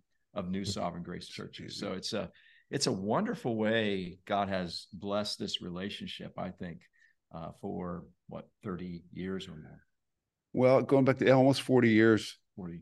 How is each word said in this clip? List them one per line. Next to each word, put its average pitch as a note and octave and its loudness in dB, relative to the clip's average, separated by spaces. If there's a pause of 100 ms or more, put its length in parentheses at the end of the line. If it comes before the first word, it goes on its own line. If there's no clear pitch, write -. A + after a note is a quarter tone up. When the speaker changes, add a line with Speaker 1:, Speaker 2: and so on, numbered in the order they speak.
(340)
Speaker 1:
of F#2 -6
new F#2+ -4
Speaker 2:
Hmm. G2+ -6
Speaker 1:
Sovereign F2+ -6
Grace F2 -12
churches. - -14
Speaker 2:
Absolutely. G2+ -8
Speaker 1:
So F#2 -8
it's - -10
a, F#2+ -6 (400)
it's - -2
a C3 2
wonderful B2 -2
way G#2+ 0
God G2+ 0
has F#2 -4
blessed G2+ -4
this G2+ -6
relationship, F#2 -10
I F#2 -6
think, - -12 (520)
uh, E2 -12 (100)
for, F2+ -8 (240)
what, D#2+ -14 (140)
thirty F2+ -10 (100)
years F2+ -8
or E2+ -14
more? D2+ -20 (720)
Speaker 2:
Well, B2+ 6
going C3+ 4
back C3 4
to A#2+ 6
almost C3 6
forty B2 6
years, A2 6 (180)
Speaker 1:
Forty. F2 -10